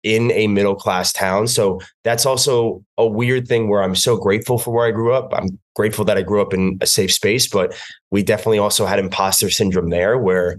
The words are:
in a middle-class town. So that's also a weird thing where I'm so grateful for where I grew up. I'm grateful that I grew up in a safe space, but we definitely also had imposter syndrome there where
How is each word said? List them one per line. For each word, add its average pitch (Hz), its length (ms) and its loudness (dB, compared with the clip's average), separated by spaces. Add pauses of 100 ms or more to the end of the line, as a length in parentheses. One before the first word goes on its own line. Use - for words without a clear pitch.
in 113 280 2
a 104 160 2
middle-class 98 640 0
town. 98 360 0
So 95 340 0 (220)
that's 117 220 0
also 127 580 0 (160)
a 113 80 4
weird 123 400 0
thing 113 200 0
where 101 140 2
I'm 95 140 -2
so 117 200 2
grateful 107 440 0
for 120 120 -6
where 117 140 2
I 117 60 2
grew 113 200 0
up. 127 220 -2
I'm 95 260 -2 (160)
grateful 107 300 -2
that 101 120 2
I 98 40 0
grew 101 200 0
up 98 120 -2
in 95 280 0
a - 40 0
safe 95 260 0
space, 113 360 0
but 92 260 -2 (380)
we 98 100 2
definitely - 380 2
also 208 260 0
had 101 140 0
imposter 95 500 0
syndrome 92 400 0
there 90 280 2
where 92 420 0